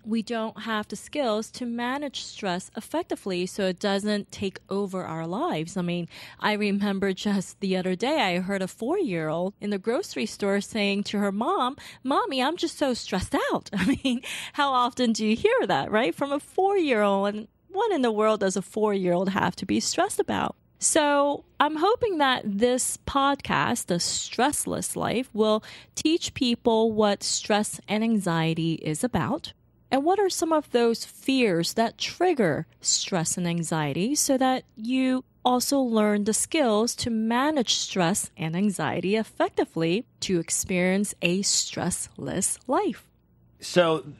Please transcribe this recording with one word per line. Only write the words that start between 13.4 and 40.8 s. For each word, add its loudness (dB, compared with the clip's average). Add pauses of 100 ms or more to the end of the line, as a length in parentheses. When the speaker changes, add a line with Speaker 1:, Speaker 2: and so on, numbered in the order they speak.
Speaker 1:
out." -4
<laughs> -4
I 0
mean, 0 (320)
how 2
often 2
do 0
you 4
hear 4
that, 0
right? 2
From -2
a 0
four-year-old, 2
and -4 (220)
what 0
in 2
the 4
world 2
does 0
a -2
four-year-old 0
have 2
to -8
be 0
stressed -2
about? -2 (280)
So 2 (140)
I'm 2
hoping 2
that 2
this 0
podcast, 0
The 0
Stressless -2
Life, -2
will 2 (300)
teach 0
people 2
what 2
stress -2
and 0
anxiety 2
is -4
about -2 (380)
and 2
what 4
are 4
some 0
of 0
those 2
fears 0
that 0
trigger 2 (160)
stress -2
and 0
anxiety 0
so 2
that 2 (120)
you 0 (220)
also 2
learn 4
the 0
skills 2
to -4
manage 0
stress 0
and -4
anxiety 0
effectively 0 (160)
to 0
experience 0